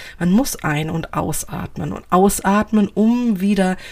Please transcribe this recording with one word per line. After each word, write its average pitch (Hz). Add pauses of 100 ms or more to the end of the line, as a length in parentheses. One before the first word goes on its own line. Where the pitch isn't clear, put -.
(180)
Man 175
muss 254
ein- 156
und 165
ausatmen 170
und -
ausatmen, 202
um 226
wieder 190 (160)